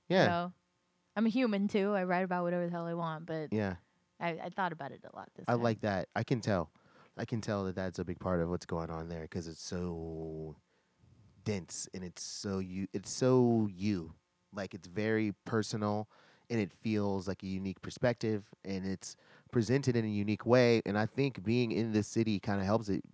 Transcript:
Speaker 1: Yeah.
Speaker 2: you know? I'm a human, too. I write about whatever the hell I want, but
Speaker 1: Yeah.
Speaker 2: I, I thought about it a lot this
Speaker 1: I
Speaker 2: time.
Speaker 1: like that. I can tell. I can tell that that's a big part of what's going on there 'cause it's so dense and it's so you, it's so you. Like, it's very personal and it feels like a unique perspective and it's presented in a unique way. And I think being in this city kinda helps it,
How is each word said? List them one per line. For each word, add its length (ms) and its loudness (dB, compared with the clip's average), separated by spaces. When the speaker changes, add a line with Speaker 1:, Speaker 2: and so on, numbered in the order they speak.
Speaker 1:
Yeah. 160 6
Speaker 2:
you 60 6
know? 220 -2
I'm 100 2
a 20 4
human, 400 2
too. 240 2
I 120 2
write 200 2
about 200 0
whatever 220 0
the 60 -2
hell 140 -4
I 80 -4
want, 320 -4
but 260 -4
Speaker 1:
Yeah. 240 0
Speaker 2:
I, 100 -2
I 60 -8
thought 220 -2
about 200 -10
it 180 -18
a 40 -20
lot 220 -14
this 100 -14
Speaker 1:
I 80 2
Speaker 2:
time. 80 2
Speaker 1:
like 200 2
that. 340 0
I 80 0
can 160 0
tell. 320 0
I 80 -6
can 160 -2
tell 260 -2
that 100 -4
that's 240 -4
a 40 0
big 140 -6
part 220 2
of 80 2
what's 180 -2
going 240 -4
on 180 -6
there 200 -8
'cause 180 -6
it's 160 -12
so 920 -6
dense 500 -4
and 100 -6
it's 180 -10
so 380 -4
you, 320 -4
it's 180 -6
so 600 6
you. 420 -2
Like, 220 -8
it's 140 -12
very 440 0
personal 640 0
and 100 2
it 120 0
feels 560 0
like 140 -4
a 40 -6
unique 360 -4
perspective 720 -2
and 220 -4
it's 300 -6
presented 440 2
in 80 2
a 40 -2
unique 380 0
way. 400 8
And 120 0
I 80 2
think 380 -2
being 280 2
in 200 0
this 160 2
city 320 0
kinda 240 0
helps 240 2
it, 140 0